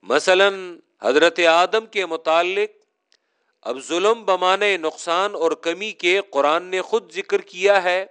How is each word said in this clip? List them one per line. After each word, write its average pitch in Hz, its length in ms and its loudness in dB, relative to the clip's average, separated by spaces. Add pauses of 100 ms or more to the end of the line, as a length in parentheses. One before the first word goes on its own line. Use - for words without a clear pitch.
مثلاً 185 760 2 (240)
حضرت 151 380 2
آدم 180 460 2
کے 190 200 -6
متعلق 175 800 -2 (760)
اب 123 160 -8
ظلم 190 460 -2
بمعنی 190 520 0
نقصان 175 580 -4
اور 160 180 0
کمی 185 400 -6
کے 180 280 0 (100)
قرآن 147 320 0
نے 185 200 -6
خود 190 300 -4
ذکر 190 280 -4
کیا 190 420 2
ہے 180 280 0